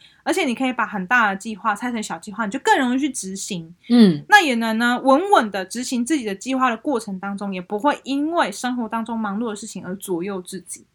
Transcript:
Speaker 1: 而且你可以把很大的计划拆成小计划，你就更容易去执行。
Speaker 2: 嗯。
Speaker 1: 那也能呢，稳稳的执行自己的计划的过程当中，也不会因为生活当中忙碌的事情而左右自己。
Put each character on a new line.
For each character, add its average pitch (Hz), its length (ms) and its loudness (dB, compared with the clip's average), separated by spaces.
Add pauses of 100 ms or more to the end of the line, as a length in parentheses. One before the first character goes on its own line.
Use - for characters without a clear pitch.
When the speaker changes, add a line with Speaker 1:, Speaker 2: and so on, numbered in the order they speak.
(220)
Speaker 1:
而 294 100 -2
且 370 120 0
你 247 100 -2
可 269 140 -2
以 254 40 -2
把 226 140 -2
很 196 220 -6
大 240 220 4
的 190 60 -2
计 220 200 -10
划 214 180 -2
拆 247 160 -6
成 233 100 -4
小 180 180 -6
计 214 120 -16
划， 220 140 -6
你 196 80 -4
就 269 80 -2
更 427 180 4
容 247 160 2
易 262 60 0
去 294 100 0
执 190 240 -8
行。 175 400 -8 (160)
Speaker 2:
嗯。 190 380 8
Speaker 1:
那 415 120 8
也 285 140 2
能 226 240 0
呢， 240 240 2
稳 269 180 6 (120)
稳 254 180 6
的 190 140 -4
执 226 180 -8
行 247 240 -2
自 320 100 2
己 254 80 -4
的 208 80 -4
计 240 220 -4
划 254 160 2
的 226 60 -2
过 240 240 -2
程 196 180 -8
当 202 180 -8
中， 202 160 -6
也 185 80 -6
不 180 160 -6
会 269 280 2
因 285 260 -2
为 294 220 0
生 247 240 -4
活 233 120 -4
当 226 160 -4
中 226 140 -6
忙 202 180 -4
碌 226 140 -2
的 208 60 -6
事 214 100 -12
情 185 180 -12
而 185 120 -8
左 180 260 -4
右 190 180 -4
自 180 200 -12
己。 - 340 -16